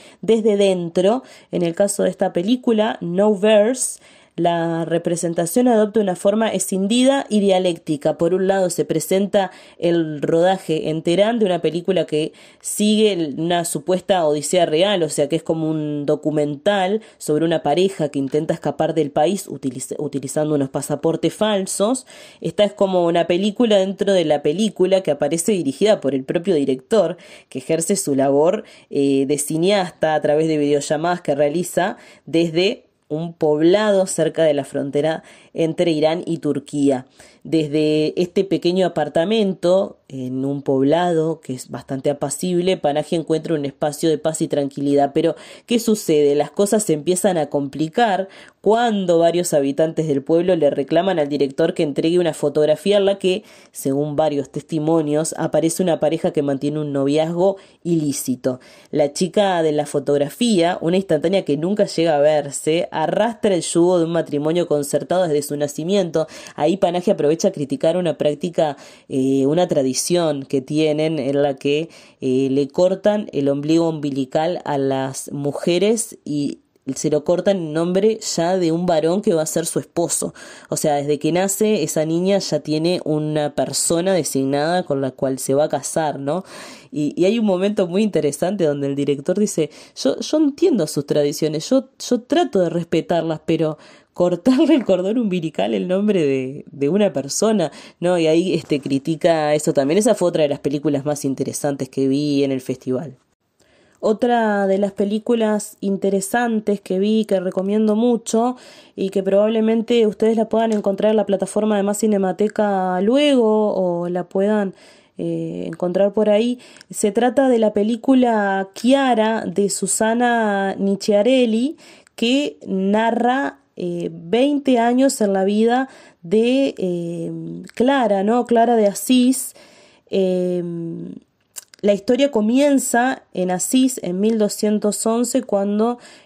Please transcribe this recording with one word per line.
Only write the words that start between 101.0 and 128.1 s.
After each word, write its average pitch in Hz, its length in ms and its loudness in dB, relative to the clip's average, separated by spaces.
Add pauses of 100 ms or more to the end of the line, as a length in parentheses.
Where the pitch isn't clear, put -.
más 147 200 -4
interesantes 135 640 -4
que 135 180 -2
vi 139 360 0
en 135 80 0
el 135 80 -4
festival. 127 580 -6 (880)
Otra 214 640 0
de 190 140 2
las 196 140 -2
películas 214 840 -2
interesantes 202 1040 -2
que 185 160 -4
vi, 214 280 2
que 190 140 0
recomiendo 196 560 0
mucho 233 640 0 (380)
y 190 160 -4
que 196 100 -2
probablemente 220 840 2
ustedes 220 280 2
la 220 140 0
puedan 226 240 0
encontrar 202 380 0
en 214 60 2
la 202 100 0
plataforma 208 500 0
de 196 60 0
Más 208 160 -2
Cinemateca 196 1000 0
luego 226 760 4
o 175 340 -2
la 175 180 -4
puedan, 202 460 0 (460)
eh, 165 480 -6
encontrar 185 460 0
por 214 180 2
ahí, 240 260 2 (320)
se 202 220 -2
trata 240 360 2
de 240 120 4
la 214 140 2
película 214 1000 2
Chiara 233 720 2
de 190 240 0
Susana 220 1080 0
Nicciarelli, 220 1000 2 (380)
que 262 500 0
narra, 226 920 0 (160)
eh, 175 360 -6
veinte 247 680 0
años 247 420 2
en 202 100 2
la 190 120 2
vida 226 460 2 (340)
de, 240 560 2
eh, 170 520 -6 (440)
Clara, 233 480 2